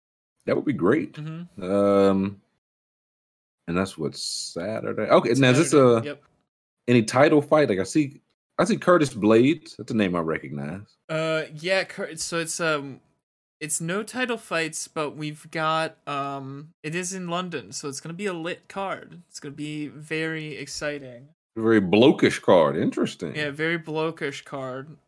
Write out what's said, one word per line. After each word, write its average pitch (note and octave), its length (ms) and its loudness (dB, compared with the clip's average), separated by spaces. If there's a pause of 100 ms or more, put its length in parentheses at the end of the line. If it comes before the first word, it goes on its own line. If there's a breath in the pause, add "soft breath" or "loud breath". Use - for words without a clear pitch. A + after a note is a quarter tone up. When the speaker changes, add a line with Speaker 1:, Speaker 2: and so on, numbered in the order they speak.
(460)
Speaker 1:
That - 100 0
would - 100 -4
be C#3+ 80 0
great. F#3+ 400 2
Speaker 2:
Mm-hmm. D#3+ 480 -12
Speaker 1:
Um, G2 800 2 (1300)
and F2 100 -2
that's F#2+ 200 -2
what, C#2+ 180 -6
Saturday? - 880 -8
Okay, - 320 2
now C3 160 6
is B2+ 60 6
this D#3+ 140 2
Speaker 2:
Saturday. B2 360 6
Speaker 1:
a C#3+ 40 -10
Speaker 2:
Yep. - 120 -16 (640)
Speaker 1:
any A#2+ 160 6
title D3 380 6
fight? C#3+ 280 2
Like, F#2+ 100 2
I F#2+ 40 0
see, C#3 380 -2 (360)
I E3 80 4
see G3 120 0
Curtis E3 360 4
Blades. A2+ 640 2
That's - 140 -12
a A#2 40 -4
name F#2+ 200 0
I F2 60 0
recognize. D#2 760 -8 (100)
Speaker 2:
Uh, D#3+ 360 -4 (100)
yeah. F3+ 300 -2
Cur-, D#3+ 320 -10
so E3 240 -6
it's, D#3+ 200 -6
um, D3 400 -4 (600)
it's D#3 220 -6
no F3+ 220 -4
title A#3 340 -6
fights, D#3+ 500 -6
but D3+ 280 -6
we've D3+ 360 -10
got, D#3+ 460 -2 (100)
um, C#3 600 -8 (120)
it D#3 140 -8
is F3+ 180 -6
in F#3 140 -10
London, E3+ 440 -6
so C#3+ 180 -10
it's C3+ 100 -10
gonna D#3+ 140 -12
be G3 120 -8
a F#3+ 80 -4
lit E3+ 340 -10
card. F3 640 -10
It's - 100 -18
gonna C#3+ 140 -12
be D3+ 340 -8
very D#3 680 -6
exciting. C#3 760 -10 (280)
Speaker 1:
Very A2+ 240 6
blokish A2 600 6
card. D#2+ 360 6
Interesting. C#3 580 -2
Speaker 2:
Yeah, D3+ 160 -6
very D#3+ 260 -2
blokish D#3 680 -6
card. C3+ 500 -12 (120)